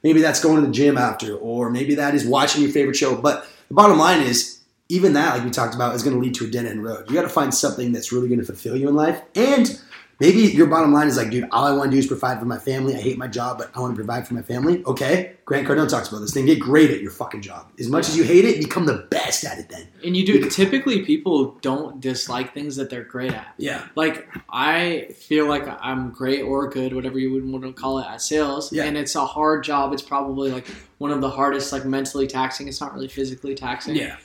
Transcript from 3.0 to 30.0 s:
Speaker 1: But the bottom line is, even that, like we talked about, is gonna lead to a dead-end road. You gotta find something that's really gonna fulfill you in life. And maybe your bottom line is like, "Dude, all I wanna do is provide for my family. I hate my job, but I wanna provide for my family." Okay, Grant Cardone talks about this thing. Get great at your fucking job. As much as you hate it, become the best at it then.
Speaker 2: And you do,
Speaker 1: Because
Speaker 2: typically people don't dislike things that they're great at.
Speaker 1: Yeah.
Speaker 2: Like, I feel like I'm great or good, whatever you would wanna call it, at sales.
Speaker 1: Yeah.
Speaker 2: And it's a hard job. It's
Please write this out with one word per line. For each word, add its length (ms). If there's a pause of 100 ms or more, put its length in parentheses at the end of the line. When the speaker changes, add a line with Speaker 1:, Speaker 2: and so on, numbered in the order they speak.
Speaker 1:
But 320 (220)
the 60
bottom 220
line 260
is, 340 (320)
even 240
that, 220
like 100
we 40
talked 240
about, 220
is 80
gonna 160
lead 160
to 80
a 60
dead-end 340
road. 240
You 80
gotta 140
find 240
something 400
that's 180
really 160
gonna 160
fulfill 320
you 140
in 80
life. 240 (140)
And 440 (400)
maybe 220
your 260
bottom 260
line 140
is 100
like, 140
"Dude, 200
all 140
I 60
wanna 200
do 60
is 100
provide 320
for 60
my 140
family. 360
I 40
hate 180
my 100
job, 300
but 160
I 60
wanna 160
provide 320
for 80
my 60
family." 440
Okay, 460 (140)
Grant 220
Cardone 220
talks 200
about 120
this 120
thing. 120
Get 140
great 320
at 100
your 100
fucking 300
job. 260 (120)
As 80
much 220
as 80
you 60
hate 220
it, 140
become 260
the 240
best 360
at 120
it 120
then. 180 (180)
Speaker 2:
And 100
you 100
do, 120
Speaker 1:
Because 180
Speaker 2:
typically 460
people 600
don't 380
dislike 540
things 220
that 140
they're 140
great 300
at. 240
Speaker 1:
Yeah. 260 (120)
Speaker 2:
Like, 320 (300)
I 500 (100)
feel 300
like 180 (160)
I'm 300
great 320
or 260
good, 240
whatever 260
you 140
would 160
wanna 240
call 260
it, 100
at 120
sales. 500
Speaker 1:
Yeah. 120
Speaker 2:
And 140
it's 180
a 100
hard 380
job. 300
It's 100